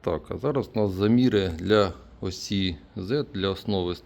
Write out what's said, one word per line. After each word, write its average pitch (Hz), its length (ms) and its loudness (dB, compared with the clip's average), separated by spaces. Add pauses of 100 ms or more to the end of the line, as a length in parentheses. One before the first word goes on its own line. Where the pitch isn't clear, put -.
Так, 80 280 -2
а - 80 -8
зараз 135 360 -4
у 110 60 -2
нас 104 120 2
заміри 104 680 2
для 95 340 4 (280)
осі 95 540 -2 (220)
Z, 113 360 -2
для 98 160 -2
основи 92 460 -2 (100)